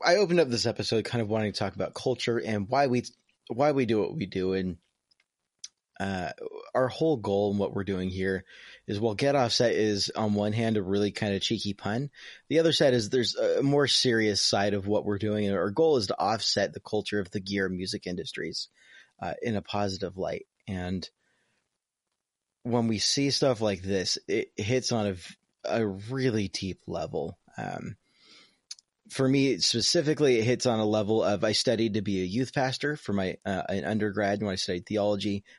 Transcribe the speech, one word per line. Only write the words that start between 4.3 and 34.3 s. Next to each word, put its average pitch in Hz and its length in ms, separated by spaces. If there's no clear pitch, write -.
And, 92 220
uh, 92 300
our 127 140
whole 160 280
goal 101 340
and 101 100
what - 140
we're 98 100
doing 92 240
here 95 360
is, 104 100
while 107 160
Get 139 220
Offset 120 360
is 101 440
on 107 180
one 104 180
hand 113 240
a 104 60
really 98 300
kind 104 220
of 95 80
cheeky 104 320
pun, 120 360
the 147 100
other 165 140
side 139 200
is 113 160
there's 123 280
a 101 260
more 143 240
serious 110 560
side 101 320
of 98 120
what 104 180
we're 101 140
doing. 104 280
And 98 100
our 92 140
goal 156 260
is 101 120
to - 100
offset 101 540
the - 80
culture 104 400
of 87 100
the 107 100
gear 98 280
music 92 380
industries, 85 640
uh, 90 220
in 113 120
a 101 80
positive 98 540
light. 87 300
And 92 420
when 117 220
we 110 120
see 139 320
stuff 131 320
like 98 200
this, 95 360
it 104 280
hits 117 360
on 110 140
a 101 80
v-, - 200
a 110 220
really 107 600
deep - 380
level. 80 520
Um, - 400
for 131 180
me 135 320
specifically, 139 800
it 110 60
hits 123 220
on 113 120
a 107 60
level 107 380
of, 98 220
I 110 80
studied 113 420
to 107 80
be 98 180
a 92 60
youth 120 260
pastor 143 440
for - 180
my, 92 320
uh, 95 240
an 90 160
undergrad 101 560